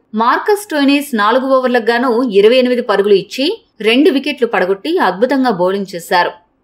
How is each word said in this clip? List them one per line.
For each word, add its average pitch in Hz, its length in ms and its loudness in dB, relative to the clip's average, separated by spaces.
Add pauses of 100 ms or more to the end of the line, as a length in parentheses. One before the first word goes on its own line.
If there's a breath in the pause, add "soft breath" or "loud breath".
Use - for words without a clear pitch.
(140)
మార్కస్ 302 480 0
స్టోయినిస్ 285 540 -2
నాలుగు 226 300 0
ఓవర్లకు 254 380 0
గాను 233 380 0
ఇరవై 220 340 4
ఎనిమిది 247 260 2
పరుగులు 202 320 2
ఇచ్చి 277 480 -2 (180)
రెండు 240 300 2
వికెట్లు 269 360 -2
పడగొట్టి 196 520 -2
అద్భుతంగా 254 520 0
బౌలింగ్ 185 440 -2
చేశారు. 175 360 -2 (340)